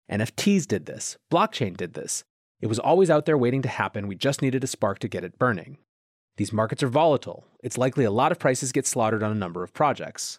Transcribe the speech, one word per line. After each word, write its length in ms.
N 120
F 160
Ts 300
did 200
this. 300
Blockchain 440
did 180
this. 300
It 60
was 120
always 320
out 140
there 140
waiting 240
to 60
happen. 380
We 80
just 280
needed 200
a 60
spark 320
to 80
get 160
it 140
burning. 400
These 160
markets 300
are 60
volatile. 560
It's 140
likely 280
a 60
lot 220
of 60
prices 340
get 140
slaughtered 360
on 100
a 40
number 260
of 120
projects. 640